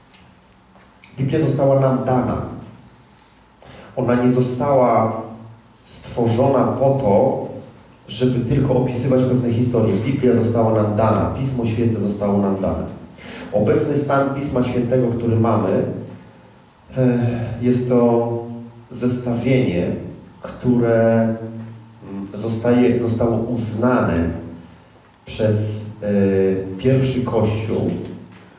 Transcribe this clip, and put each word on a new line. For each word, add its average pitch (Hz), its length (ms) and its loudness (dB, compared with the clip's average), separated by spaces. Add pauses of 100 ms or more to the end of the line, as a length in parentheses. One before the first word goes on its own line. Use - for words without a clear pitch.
(1160)
Biblia 135 220 0
została 135 400 2
nam 127 260 0
dana. 123 360 0 (1500)
Ona 123 200 0
nie 123 160 2
została 123 880 2 (600)
stworzona 123 800 0
po 135 260 0
to, 120 560 2 (640)
żeby 120 380 0
tylko 127 280 2
opisywać 127 480 0
pewne 120 320 2
historie. 110 400 2 (120)
Biblia 123 280 2
została 110 500 2
nam 104 120 0
dana, 104 440 2
Pismo 120 260 -2
Święte 110 340 0
zostało 101 420 0
nam 95 140 0
dane. 85 300 -4 (680)
Obecny 147 440 2
stan 139 380 0
Pisma - 280 -2
Świętego, 123 440 0
który 117 280 0
mamy, 110 500 2 (1120)
e, 123 220 2 (420)
jest 123 280 0
to 117 500 2 (520)
zestawienie, 123 1000 0 (500)
które, 113 840 2
mm, - 1120 -8
zostaje, 113 680 2
zostało 117 380 0
uznane 113 920 0 (960)
przez, - 600 -2 (160)
e, 98 760 0
pierwszy 127 440 2
Kościół, - 680 0 (680)